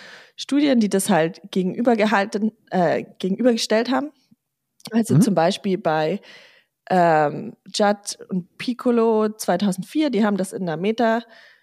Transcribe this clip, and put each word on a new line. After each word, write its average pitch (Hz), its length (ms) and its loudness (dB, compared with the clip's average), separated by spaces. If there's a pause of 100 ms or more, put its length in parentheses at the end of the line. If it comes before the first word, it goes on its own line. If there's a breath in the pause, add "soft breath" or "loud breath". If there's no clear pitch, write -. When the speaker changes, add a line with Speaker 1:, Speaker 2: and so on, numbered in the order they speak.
(360 loud breath)
Speaker 1:
Studien, 277 440 0
die 208 100 2
das 196 200 0
halt 165 320 0 (100)
gegenübergehalten, 214 1000 0 (200)
äh, 156 320 0 (160)
gegenübergestellt 226 720 0
haben. 277 200 -2 (800)
Also 220 240 0
Speaker 2:
Mhm. 160 60 8
Speaker 1:
zum 208 140 2
Beispiel 180 420 0
bei, 156 420 -2 (720 loud breath)
ähm, 156 640 2 (180)
Judd 208 440 0 (120)
und 180 280 -6
Piccolo 226 720 0
zweitausendvier, 208 840 -2
die 214 140 0
haben 202 120 0
das 190 160 -4
in 190 100 -8
einer 160 140 -4
Meta-, 226 460 0 (400 soft breath)